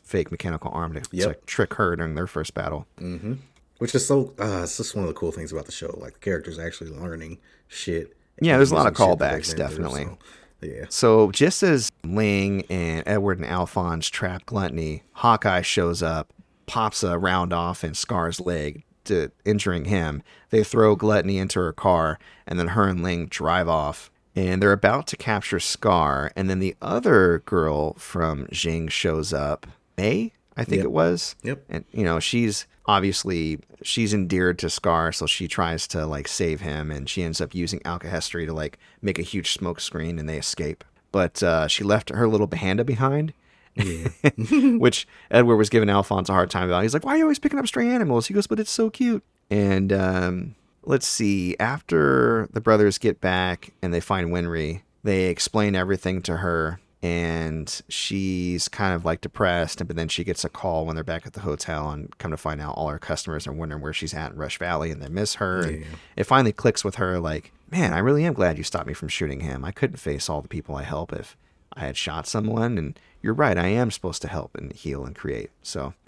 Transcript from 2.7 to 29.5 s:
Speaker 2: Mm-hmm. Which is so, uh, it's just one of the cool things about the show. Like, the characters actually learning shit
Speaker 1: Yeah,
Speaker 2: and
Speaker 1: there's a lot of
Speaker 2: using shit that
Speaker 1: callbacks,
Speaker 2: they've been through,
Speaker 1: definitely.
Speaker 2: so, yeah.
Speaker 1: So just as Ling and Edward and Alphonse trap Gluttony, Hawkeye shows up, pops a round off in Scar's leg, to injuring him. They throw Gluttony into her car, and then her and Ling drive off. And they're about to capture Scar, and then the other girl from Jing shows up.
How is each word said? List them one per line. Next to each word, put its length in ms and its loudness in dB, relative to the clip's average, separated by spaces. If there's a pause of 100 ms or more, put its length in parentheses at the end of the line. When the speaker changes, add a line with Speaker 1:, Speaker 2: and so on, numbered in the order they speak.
Speaker 2:
Mm-hmm. 340 -8 (440)
Which 160 -4
is 140 2
so, 320 2
uh, 240 -2
it's 140 -8
just 180 -8
one 100 -2
of 40 -2
the 40 -4
cool 180 -4
things 200 -10
about 160 -6
the 40 -16
show. 300 -10
Like, 120 -16
the 60 -20
characters 380 -4
actually 340 -10
learning 460 -10 (300)
shit 480 -6 (260)
Speaker 1:
Yeah, 120 6
Speaker 2:
and 60 8
Speaker 1:
there's 120 8
a 40 2
lot 120 6
of 100 2
Speaker 2:
using 140 8
shit 80 2
that 140 2
Speaker 1:
callbacks, 140 -4
Speaker 2:
they've 100 -4
been 100 -2
through, 180 -6
Speaker 1:
definitely. 180 -4 (580)
Speaker 2:
so, 60 -8
yeah. 220 -10
Speaker 1:
So 420 8
just 320 4
as 280 4 (120)
Ling 640 2
and 360 -2
Edward 340 0
and 80 -6
Alphonse 600 -2
trap 380 -6
Gluttony, 580 -4 (100)
Hawkeye 500 4
shows 380 0
up, 300 -2 (340)
pops 380 -2
a 140 0
round 340 0
off 320 -2
in 100 -4
Scar's 460 -2
leg, 440 -4 (220)
to 260 0 (140)
injuring 400 0
him. 360 -2 (280)
They 160 6
throw 300 6
Gluttony 420 2
into 220 -2
her 140 0
car, 460 2 (260)
and 140 -4
then 100 0
her 180 4
and 160 0
Ling 240 -2
drive 420 0
off. 420 -2 (240)
And 260 0
they're 120 6
about 340 2
to 100 -6
capture 440 -2
Scar, 720 2
and 140 0
then 100 0
the 220 -2
other 640 4
girl 480 2
from 580 -4
Jing 380 -2
shows 440 -2
up. 320 -2 (320)